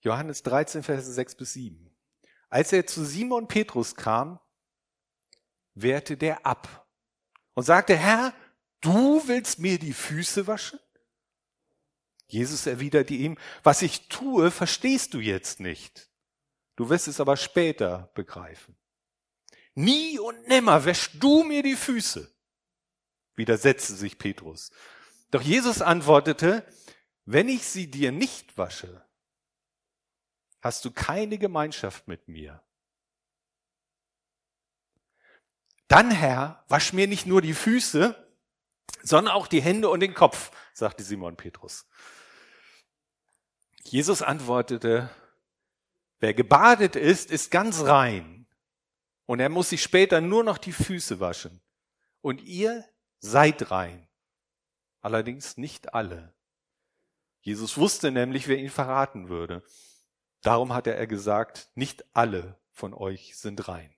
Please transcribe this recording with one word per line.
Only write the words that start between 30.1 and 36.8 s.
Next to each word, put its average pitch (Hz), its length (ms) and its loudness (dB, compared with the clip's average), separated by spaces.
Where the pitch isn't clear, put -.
hast - 220 -6
du 123 60 -8
keine 208 460 -6
Gemeinschaft 156 720 -6
mit 85 200 -14
mir. 78 340 -18
Dann, 220 220 10
Herr, 147 580 -2
wasch - 260 0